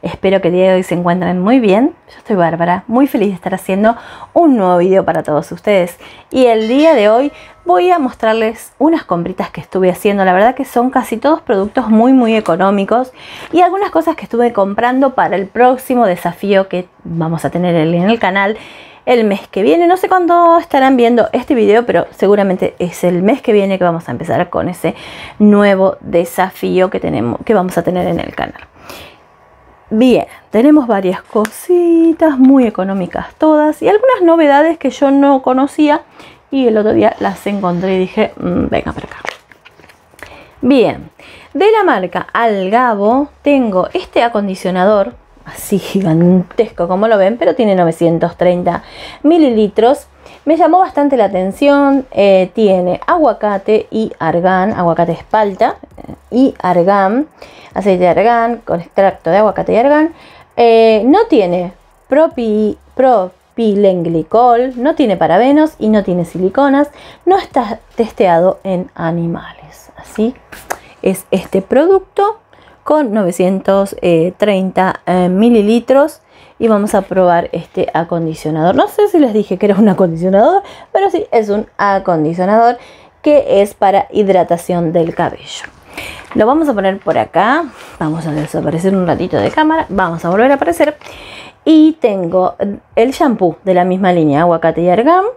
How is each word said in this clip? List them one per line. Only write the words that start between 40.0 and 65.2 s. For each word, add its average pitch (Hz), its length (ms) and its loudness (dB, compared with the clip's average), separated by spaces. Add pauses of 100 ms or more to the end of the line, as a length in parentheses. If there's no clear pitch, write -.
Bien, 233 480 0 (440)
de 381 180 2
la 440 120 2
marca 190 480 -2
Algabo 220 960 0 (140)
tengo 233 520 0
este 349 300 -2
acondicionador 202 920 -2 (300)
así - 340 -4
gigantesco 175 1080 0
como 190 200 -2
lo 226 100 2
ven, 202 200 2
pero 330 180 0
tiene 208 200 2
novecientos 170 600 0
treinta 180 460 -2 (400)
mililitros. 247 840 2 (380)
Me 311 120 2
llamó 330 220 4
bastante 285 380 0
la 220 80 2
atención, 277 840 0
eh, 190 420 2
tiene 185 520 0
aguacate 214 840 0
y 220 280 -4
argán, 185 540 0
aguacate 170 400 0
espalta, 208 640 -2 (200)
eh, - 160 -18 (180)
y 254 300 0
argán, 190 680 0 (460)
aceite 190 300 0
de 180 60 4
argán 233 480 0
con 175 240 -6
extracto 190 480 -2
de 175 80 2
aguacate 196 360 0
y 196 40 2
argán. 294 360 2 (440)
Eh, 226 480 4
no 370 200 4
tiene 185 480 0 (360)
propi-, 233 680 0 (180)
propilenglicol, 214 1900 0
no 302 140 0
tiene 220 220 0
parabenos 254 640 2